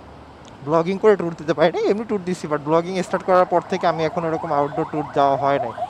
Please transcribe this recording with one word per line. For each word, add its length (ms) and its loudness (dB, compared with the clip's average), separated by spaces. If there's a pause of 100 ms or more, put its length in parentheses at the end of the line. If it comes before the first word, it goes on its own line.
(680)
ব্লগিং 360 0
করে 180 6
ট্যুর 200 -4
দিতে 180 -2
পারি 180 6
নাই। 140 0
এমনি 200 -2
ট্যুর 180 -2
দিছি, 240 -4
but 160 -2
ব্লগিং 260 2 (120)
স্টার্ট 220 -4
করার 240 4
পর 80 2 (100)
থেকে 220 -2
আমি 160 -2
এখন 200 -4
এরকম 300 -4
আউটডোর 340 -2
ট্যুর 220 -4
যাওয়া 280 4
হয় 220 2
নাই। 80 -6 (180)